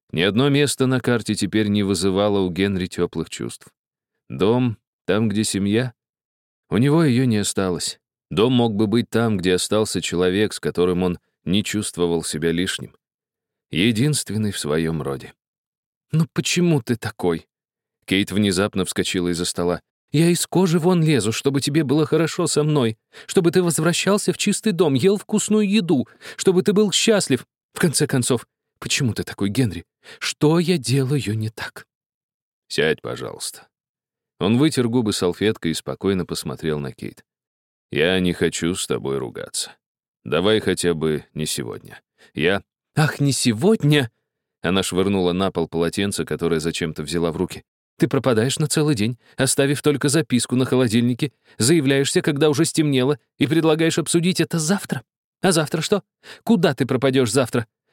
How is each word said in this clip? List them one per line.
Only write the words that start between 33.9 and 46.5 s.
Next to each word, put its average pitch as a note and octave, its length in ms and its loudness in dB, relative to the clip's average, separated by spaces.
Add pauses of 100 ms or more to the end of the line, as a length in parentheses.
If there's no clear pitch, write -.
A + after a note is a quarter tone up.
Он A2 180 2
вытер C3+ 300 2
губы A2+ 240 0
салфеткой F#2 580 -2
и D#2 40 -2
спокойно F2+ 520 -4
посмотрел D2+ 540 -6
на C2 120 -8
Кейт. - 320 -14 (680)
«Я F2+ 260 2
не F2+ 140 2
хочу E2 420 -2
с - 120 -6
тобой C2+ 320 -4
ругаться. - 580 -10 (480)
Давай F2+ 360 2
хотя F2 340 0
бы D2+ 300 -2 (100)
не D2+ 120 -6
сегодня. G1+ 540 -10 (340)
Я» F#2 280 0 (340)
«Ах, D3+ 240 0
не C#3+ 120 2
сегодня!» D3 800 2 (520)
Она F#2 200 2
швырнула F#2 500 2
на F#2 180 0
пол E2+ 180 -2
полотенце, E2+ 560 -2
которое E2 360 -2